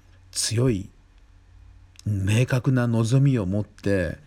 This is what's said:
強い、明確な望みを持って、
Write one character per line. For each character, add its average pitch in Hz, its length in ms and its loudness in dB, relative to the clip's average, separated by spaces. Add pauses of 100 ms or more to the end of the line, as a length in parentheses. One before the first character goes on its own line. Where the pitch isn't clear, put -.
(300)
強 120 400 -2
い、 98 180 -4 (1160)
明 104 400 0
確 131 260 0
な 123 140 2
望 117 360 2
み 135 160 2
を 98 60 -2
持 98 180 -2
っ - 20 -6
て、 92 640 -2